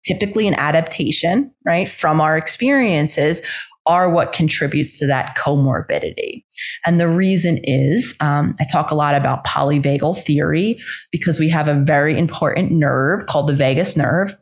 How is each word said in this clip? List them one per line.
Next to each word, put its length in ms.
typically 440
an 60
adaptation, 920
right, 240
from 300
our 180
experiences, 1040
are 240
what 240
contributes 680
to 80
that 300
comorbidity. 1040
And 140
the 80
reason 560
is, 560
um, 400
I 100
talk 220
a 40
lot 200
about 300
polyvagal 760
theory 540
because 280
we 100
have 200
a 40
very 440
important 540
nerve 560
called 200
the 80
vagus 400
nerve 460